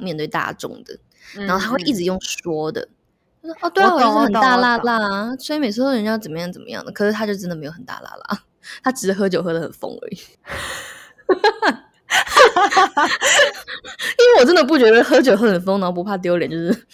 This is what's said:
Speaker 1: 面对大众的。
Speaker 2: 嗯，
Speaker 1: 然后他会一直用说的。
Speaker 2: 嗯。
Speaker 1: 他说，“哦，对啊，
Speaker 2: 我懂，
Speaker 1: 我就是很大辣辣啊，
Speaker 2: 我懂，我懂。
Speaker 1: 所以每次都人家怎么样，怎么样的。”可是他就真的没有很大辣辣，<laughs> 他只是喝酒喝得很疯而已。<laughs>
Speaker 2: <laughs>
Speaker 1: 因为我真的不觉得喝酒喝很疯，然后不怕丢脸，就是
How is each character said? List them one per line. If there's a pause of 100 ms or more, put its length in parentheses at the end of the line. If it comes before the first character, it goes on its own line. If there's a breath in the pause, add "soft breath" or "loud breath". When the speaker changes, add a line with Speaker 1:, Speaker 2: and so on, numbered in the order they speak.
Speaker 1:
面
对
大
众
的。 (380 loud breath)
Speaker 2:
嗯，
Speaker 1:
然
后
他
会
一
直
用
说
的。 (560)
Speaker 2:
嗯。
Speaker 1:
他
说
，“哦，
对
啊，
Speaker 2:
我
懂，
Speaker 1:
我
就
是
很
大
辣
辣
啊，
Speaker 2:
我
懂，
我
懂。
Speaker 1:
所
以
每
次
都
人
家
怎
么
样，
怎
么
样
的。”
可
是
他
就
真
的
没
有
很
大
辣 (140)
辣， (160)
<laughs>
他
只
是
喝
酒
喝
得
很
疯
而
已。 (1080 loud breath)
<laughs> (300)
Speaker 2:
<laughs>
Speaker 1:
因 (100)
为
我
真
的
不
觉
得
喝
酒
喝
很
疯，
然
后
不
怕
丢
脸，
就
是